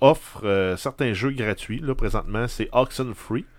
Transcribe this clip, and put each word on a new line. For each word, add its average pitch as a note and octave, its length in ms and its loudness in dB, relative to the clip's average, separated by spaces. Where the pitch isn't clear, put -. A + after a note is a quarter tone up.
offre, C#3 420 4
euh, F#2+ 320 2
certains B2+ 380 -2
jeux A#2+ 160 -2
gratuits. G#2+ 520 -4
Là, C3 120 -2
présentement, A2 540 0
c'est - 240 -4
Oxenfree. B2+ 720 -2